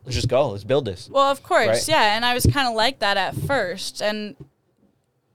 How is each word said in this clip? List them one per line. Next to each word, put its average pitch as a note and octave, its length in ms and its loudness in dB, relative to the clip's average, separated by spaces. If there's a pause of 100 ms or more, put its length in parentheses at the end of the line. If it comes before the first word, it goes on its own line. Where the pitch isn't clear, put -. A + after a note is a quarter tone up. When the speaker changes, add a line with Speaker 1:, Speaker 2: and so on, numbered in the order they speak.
Speaker 1:
let's B2+ 120 -8
just - 120 -2
go. C3+ 220 2
Let's G2 140 -8
build C3 200 0
this." F#2+ 260 -10
Speaker 2:
Well, C#4 200 2
of C4+ 120 -4
course, C#4 260 2
Speaker 1:
Right? - 200 0
Speaker 2:
yeah. A3+ 280 4
And A#3 80 -2
I B3 100 0
was B3 100 0
kinda C4 260 2
like A3+ 280 0
that G3+ 180 0
at E3+ 180 -2
first. F#3+ 680 -4
And, G#3+ 340 -4 (1000)